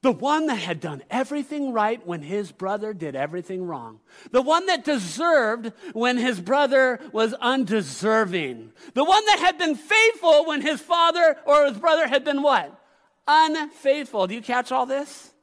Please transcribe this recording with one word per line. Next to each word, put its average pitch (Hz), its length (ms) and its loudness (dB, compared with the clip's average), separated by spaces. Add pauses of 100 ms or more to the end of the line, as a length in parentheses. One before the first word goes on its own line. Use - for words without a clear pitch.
The 262 100 4
one 294 360 0
that 254 100 -2
had 170 240 -6
done 147 280 -10
everything 285 600 -4
right 220 340 -2
when 170 160 -8
his 175 300 -6
brother 208 420 -6
did 156 220 -8
everything 170 480 -6
wrong. 139 380 -12 (300)
The 247 100 4
one 330 260 0
that 330 160 0
deserved 240 880 0 (220)
when 247 240 0
his 240 220 -2
brother 262 600 2 (120)
was 220 220 0
undeserving. 190 1400 -2 (200)
The 262 100 2
one 392 220 4
that 415 140 4
had 349 180 0
been 320 180 -2
faithful 359 720 4
when 302 160 -4
his 302 200 -4
father 339 640 2
or 294 200 6
his 247 120 -2
brother 320 300 2
had 262 160 0
been 277 200 -2
what? 214 340 0 (500)
Unfaithful. 294 1000 0
Do 196 80 -6
you 233 60 -10
catch 247 300 -4
all 254 140 0
this? 277 580 -8